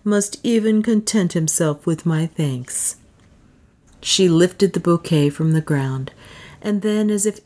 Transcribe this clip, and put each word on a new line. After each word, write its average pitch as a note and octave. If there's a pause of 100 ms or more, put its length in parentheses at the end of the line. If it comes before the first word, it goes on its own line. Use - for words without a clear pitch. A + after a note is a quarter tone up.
must G#3
even A3
content G#3+
himself D#3
with E3
my D#3+
thanks." C3+ (1040)
She -
lifted F3+
the E3+
bouquet E3+
from D#3+
the D#3+
ground, C3+ (500)
and G#3
then, G#3+
as G#3
if G3+